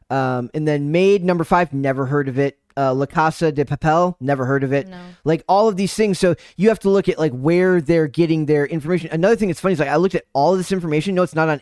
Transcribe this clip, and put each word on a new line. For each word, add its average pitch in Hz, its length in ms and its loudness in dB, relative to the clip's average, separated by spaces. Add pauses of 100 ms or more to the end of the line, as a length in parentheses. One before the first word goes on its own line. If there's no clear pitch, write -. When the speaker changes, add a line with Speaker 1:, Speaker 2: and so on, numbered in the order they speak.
Speaker 1:
Um, 127 460 -2
and 156 120 -2
then 147 240 -2
Made, 190 320 4
number 175 200 0
five, 175 280 0
never 135 360 -2
heard 143 200 0
of 131 120 -4
it. 139 180 -2 (200)
Uh, 135 160 0
La 139 120 0
Casa 160 460 0
de 139 140 -2
Papel, 160 560 0
never 131 240 -2
heard 135 180 0
of 131 80 -2
it. 165 160 -2
Speaker 2:
No. 180 100 -20 (280)
Speaker 1:
Like, 156 240 0
all 208 180 4
of 208 80 0
these 185 180 -2
things. 208 240 0
So 175 180 2 (200)
you 208 140 2
have 214 100 0
to 196 100 0
look 196 200 2
at, 165 100 -4
like, 156 140 0
where 175 480 2
they're 160 260 2
getting 160 380 0
their 143 200 2
information. 160 460 -4
Another 185 240 2
thing 208 140 -2
that's 160 100 -6
funny 190 140 0
is, 147 60 -2
like, 139 100 -2
I 147 80 0
looked 180 180 0
at - 160 -2
all 147 220 2
of 196 40 2
this 185 140 -4
information. 170 420 -2
No, 180 100 2
it's 160 120 -4
not 160 140 0
on 147 120 -2